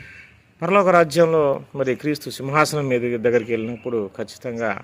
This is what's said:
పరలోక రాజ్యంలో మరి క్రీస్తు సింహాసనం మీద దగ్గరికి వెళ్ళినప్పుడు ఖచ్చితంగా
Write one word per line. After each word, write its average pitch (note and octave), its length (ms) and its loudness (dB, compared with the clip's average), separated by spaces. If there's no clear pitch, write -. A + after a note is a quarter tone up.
పరలోక F3+ 260 2
రాజ్యంలో D#3+ 720 4
మరి C3 200 0
క్రీస్తు D3 340 -6
సింహాసనం C#3+ 580 -2
మీద A#2+ 320 -2
దగ్గరికి A#2 340 0
వెళ్ళినప్పుడు A2+ 640 -4
ఖచ్చితంగా A2+ 680 -8